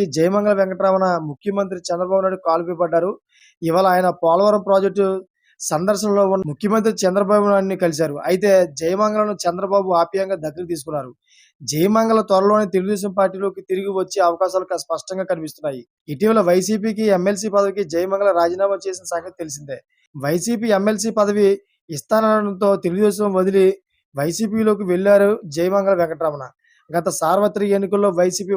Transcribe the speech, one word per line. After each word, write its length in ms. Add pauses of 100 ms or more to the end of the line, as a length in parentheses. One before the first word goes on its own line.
(140)
జయమంగళ 400
వెంకటరమణ 520 (220)
ముఖ్యమంత్రి 520
చంద్రబాబు 420
నాయుడు 200
కాలుపై 380
పడ్డారు. 320 (500)
ఇవాళ 260
ఆయన 200 (160)
పోలవరం 380
ప్రాజెక్టు 440 (560)
సందర్శనలో 680
ఉన్న 180
ముఖ్యమంత్రి 460
చంద్రబాబు 540
నాయుడిని 300
కలిశారు. 460
అయితే 260 (280)
జయమంగళను 640
చంద్రబాబు 520
ఆప్యాయంగా 440
దగ్గరికి 340
తీసుకున్నారు. 400 (500)
జయమంగళ 600
త్వరలోనే 520
తెలుగుదేశం 400
పార్టీలోకి 480
తిరిగి 320
వచ్చే 280
అవకాశాలు 480
కా-, 140
స్పష్టంగా 420
కనిపిస్తున్నాయి. 560 (260)
ఇటీవల 340
వైసీపీకి 680
ఎమ్మెల్సీ 400
పదవికి 360
జయమంగళ 500
రాజీనామా 480
చేసిన 280
సంగతి 260
తెలిసిందే. 400 (380)
వైసీపీ 540
ఎమ్మెల్సీ 420
పదవి 360 (420)
ఇస్తానడంతో 840
తెలుగుదేశం 580
వదిలి 320 (500)
వైసీపీలోకి 680
వెళ్లారు 460 (160)
జయమంగళ 480
వెంకటరమణ. 500 (440)
గత 200
సార్వత్రిక 640
ఎన్నికల్లో 400
వైసీపీ 460